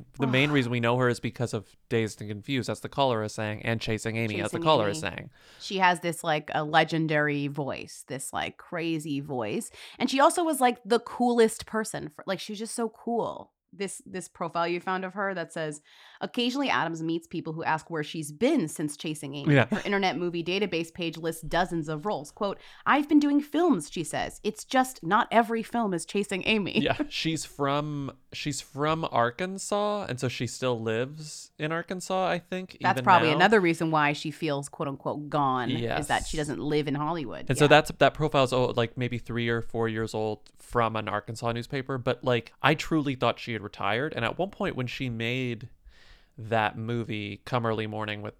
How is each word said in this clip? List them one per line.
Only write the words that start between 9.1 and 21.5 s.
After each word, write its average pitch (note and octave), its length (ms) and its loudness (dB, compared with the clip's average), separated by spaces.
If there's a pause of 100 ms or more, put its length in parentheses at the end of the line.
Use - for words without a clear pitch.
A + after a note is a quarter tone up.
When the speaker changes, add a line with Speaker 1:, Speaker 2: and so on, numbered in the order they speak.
Speaker 2:
voice. C#3 500 -4 (300)
And B3 100 0
she C4 80 2
also D#4+ 240 6
was, D#4 180 0
like, B3 240 4
the A3+ 140 4
coolest A#3 680 2
person. D#3 420 -4
For, - 180 -16
like, F#3 140 -4
she - 120 -10
was G3+ 60 -8
just G#3+ 160 -8
so A#3 140 -2
cool. A3 640 -4 (200)
This, F#3+ 320 -8
this F#3 220 -10
profile E3+ 400 -4
you F3 140 0
found F#3 240 -2
of F#3 100 -10
her G3 180 -2
that E3+ 200 -6
says, D3+ 280 -6 (400)
"Occasionally B3 480 0
Adams D#3+ 360 0
meets E3 240 -2
people D#3 240 -6
who D#3 100 -8
ask D#3 260 -2
where D#3+ 140 -4
she's D3+ 300 -8
been A#3 340 2
since D3+ 300 -6
Chasing D3+ 400 -8
Amy. D3 180 2
Speaker 1:
Yeah. B2+ 120 8
Speaker 2:
Her - 180 -2
Internet F#3+ 340 0
Movie E3+ 240 -2
Database E3+ 500 -2
page E3 240 -4
lists E3 260 -4
dozens E3 460 0